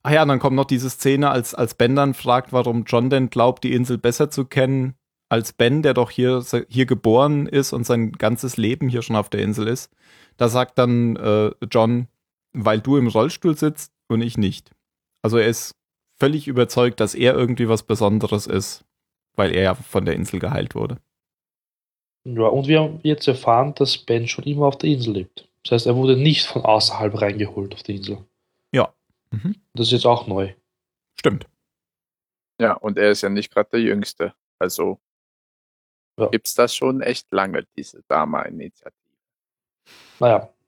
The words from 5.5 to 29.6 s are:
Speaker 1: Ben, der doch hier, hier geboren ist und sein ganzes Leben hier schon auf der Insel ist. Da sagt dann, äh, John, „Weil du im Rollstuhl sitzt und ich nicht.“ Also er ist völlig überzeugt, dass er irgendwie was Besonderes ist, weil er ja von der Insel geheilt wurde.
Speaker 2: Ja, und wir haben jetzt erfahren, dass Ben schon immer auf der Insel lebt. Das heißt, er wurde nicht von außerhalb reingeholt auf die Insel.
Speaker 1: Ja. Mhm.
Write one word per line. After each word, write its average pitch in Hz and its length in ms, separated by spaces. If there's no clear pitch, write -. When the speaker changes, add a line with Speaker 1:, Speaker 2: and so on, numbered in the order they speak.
Speaker 1:
Ben, 135 320
der 135 100
doch 120 160
hier, 127 320
hier 127 160
geboren 131 640
ist 139 260
und 123 120
sein 117 280
ganzes 120 420
Leben 120 320
hier 120 140
schon 113 160
auf 101 120
der 101 120
Insel 107 260
ist. 127 240
Da 120 100
sagt 127 300
dann, 120 400
äh, 107 340
John, 120 380
„Weil 110 260
du 135 160
im 127 120
Rollstuhl 135 500
sitzt - 340
und 113 140
ich 117 160
nicht.“ - 340
Also 113 160
er 110 100
ist - 280
völlig 143 300
überzeugt, 123 540
dass 104 120
er 127 220
irgendwie 120 320
was 113 160
Besonderes 104 640
ist, - 380
weil 98 180
er 92 100
ja 95 120
von - 300
der 80 100
Insel 92 240
geheilt - 360
wurde. 55 220
Speaker 2:
Ja, 113 240
und 135 200
wir 156 120
haben 156 240
jetzt 151 240
erfahren, 127 480
dass - 220
Ben 117 320
schon - 160
immer 143 220
auf 139 100
der - 140
Insel 117 220
lebt. - 320
Das - 100
heißt, 117 140
er 123 100
wurde 131 180
nicht 147 320
von 139 160
außerhalb 107 580
reingeholt 101 520
auf - 100
die 101 140
Insel. 98 280
Speaker 1:
Ja. 131 200
Mhm. 120 240